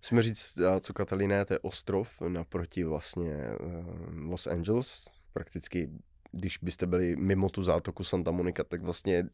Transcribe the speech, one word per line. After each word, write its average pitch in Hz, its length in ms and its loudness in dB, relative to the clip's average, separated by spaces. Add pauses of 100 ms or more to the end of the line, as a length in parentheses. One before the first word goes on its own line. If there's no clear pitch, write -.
Musíme 117 200 6
říct, - 360 -2
a 92 220 6
co - 120 -6
Katalína 98 440 2
je, 101 80 2
to 98 100 0
je - 40 2
ostrov - 720 -2
naproti 87 560 -4
vlastně, 80 480 -2
eh, 64 240 -4 (720)
Los 87 180 -4
Angeles. 104 640 0 (240)
Prakticky, - 580 -4 (420)
když 90 260 -4
byste 87 280 -2
byli 87 300 4
mimo 95 340 4
tu 98 120 -2
zátoku 90 420 2
Santa 90 260 0
Monica, 90 340 0
tak 87 180 -6
vlastně 90 520 2